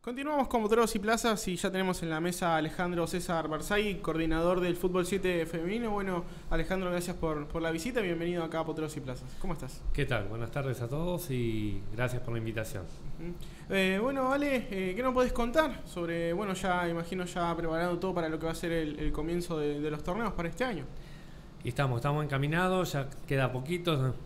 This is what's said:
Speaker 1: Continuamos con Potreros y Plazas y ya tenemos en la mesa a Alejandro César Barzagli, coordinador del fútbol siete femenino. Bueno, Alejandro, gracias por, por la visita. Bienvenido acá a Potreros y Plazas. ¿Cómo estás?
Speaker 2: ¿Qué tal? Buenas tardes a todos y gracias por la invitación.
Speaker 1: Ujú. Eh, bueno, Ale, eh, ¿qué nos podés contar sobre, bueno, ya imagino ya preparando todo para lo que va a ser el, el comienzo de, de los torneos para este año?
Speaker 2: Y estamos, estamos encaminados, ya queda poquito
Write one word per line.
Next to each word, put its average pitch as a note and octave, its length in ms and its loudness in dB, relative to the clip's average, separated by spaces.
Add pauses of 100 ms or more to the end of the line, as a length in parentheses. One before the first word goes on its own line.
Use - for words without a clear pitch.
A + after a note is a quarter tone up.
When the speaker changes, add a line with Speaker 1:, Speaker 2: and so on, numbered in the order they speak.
Speaker 1:
Continuamos C#4 440 0
con A#3 120 4
Potreros A3 360 6
y - 20 2
Plazas A3 500 2
y F3+ 80 0
ya F#3+ 140 0
tenemos F#3 320 2
en E3 80 -2
la D#3 100 0
mesa F3 360 2
a - 20 -
Alejandro E3+ 480 0
César E3 420 -2
Barzagli, G3 520 0
coordinador E3 600 2
del F3 160 2
fútbol F3+ 300 2
siete F3+ 400 2
femenino. G#3 460 -2
Bueno, F#3+ 320 -2 (260)
Alejandro, F3 400 2
gracias F3 260 -2
por, D3+ 300 -2
por E3 160 -4
la E3 80 0
visita. A3 320 -2
Bienvenido E3+ 420 0
acá D#3+ 160 -2
a D#3 60 -2
Potreros D#3 320 -4
y - 20 -4
Plazas. B2+ 400 -8
¿Cómo E3+ 140 0
estás? - 260 -8 (140)
Speaker 2:
¿Qué C#3+ 100 4
tal? A2+ 240 2
Buenas A2+ 220 -4
tardes C3+ 320 -2
a A#2 80 -4
todos E3 400 -2
y A2 500 0 (160)
gracias A#2+ 240 0
por A#2 140 -2
la A2+ 40 0
invitación. A2 440 -4
Speaker 1:
Ujú. - 920 -6
Eh, F#3+ 240 4
bueno, C4 320 2
Ale, C#4 400 2
eh, F#3+ 240 -2
¿qué A#3 80 -2
nos C4 120 2
podés B3+ 180 4
contar B3 540 2
sobre, E3+ 480 0
bueno, G3 180 0
ya F3+ 340 0
imagino E3+ 380 -2
ya F3 320 0
preparando E3 420 0
todo F#3 140 0
para E3+ 160 0
lo D#3 100 -2
que D#3+ 60 -4
va D#3+ 80 0
a D#3+ 40 -4
ser E3+ 160 -2
el, D#3 260 0
el D3+ 120 2
comienzo E3 480 0
de, D3 220 0
de D3+ 100 -2
los D3+ 140 -6
torneos G3+ 300 -2
para E3+ 160 -2
este B3 140 -2
año? F3+ 200 -2 (800)
Speaker 2:
Y - 40 -2
estamos, B2+ 280 2
estamos D3 260 0
encaminados, E3 680 2
ya C#3 160 -2 (180)
queda C3+ 240 2
poquito C#3 640 0 (100)